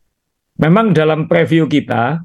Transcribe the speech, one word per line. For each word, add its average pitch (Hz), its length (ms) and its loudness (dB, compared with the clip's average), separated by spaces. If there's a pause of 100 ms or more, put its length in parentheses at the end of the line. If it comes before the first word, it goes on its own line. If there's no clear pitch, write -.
(580)
memang 180 380 2
dalam 156 320 0
preview 160 400 0
kita, 131 580 -2